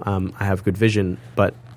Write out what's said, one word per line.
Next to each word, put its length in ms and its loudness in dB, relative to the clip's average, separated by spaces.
um, 360 -2
I 40 -6
have 200 -2
good 140 0
vision, 400 2
but 200 4